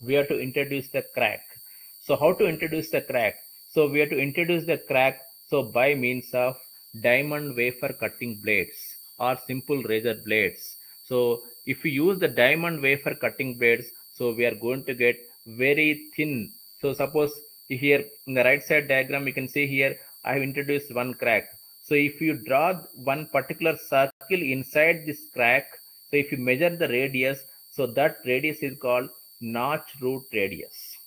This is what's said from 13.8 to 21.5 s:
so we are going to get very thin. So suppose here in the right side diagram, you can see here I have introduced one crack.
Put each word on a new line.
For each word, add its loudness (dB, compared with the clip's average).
so -2
we 0
are 0
going -4
to -4
get 2
very 2
thin. -2
So 0
suppose 0
here 2
in -6
the 4
right 4
side 0
diagram, 0
you -6
can -4
see 0
here 0
I -2
have 0
introduced -4
one -2
crack. 0